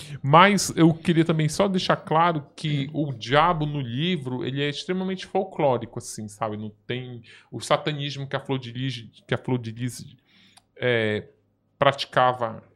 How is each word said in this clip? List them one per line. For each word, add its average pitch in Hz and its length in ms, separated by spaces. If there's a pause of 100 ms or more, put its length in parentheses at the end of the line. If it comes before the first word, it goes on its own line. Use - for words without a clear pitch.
(200)
Mas 170 540
eu 165 180
queria 160 320
também 156 240
só 196 200
deixar 180 260
claro 160 500 (120)
que 147 360
o 143 200
diabo 151 540
no 147 140
livro, 131 640
ele 135 160
é 147 80
extremamente 185 560
folclórico, 135 760
assim, - 260
sabe? 107 300
Não 107 160 (120)
tem 123 380 (260)
o 120 120
satanismo 143 640
que 139 80
a 135 60
Flor 135 180
de 117 140
Lis, 120 340 (180)
que - 100
a 117 40
Flor 127 220
de 113 100
Lis, 117 340 (720)
é, 110 520 (500)
praticava, 127 840 (140)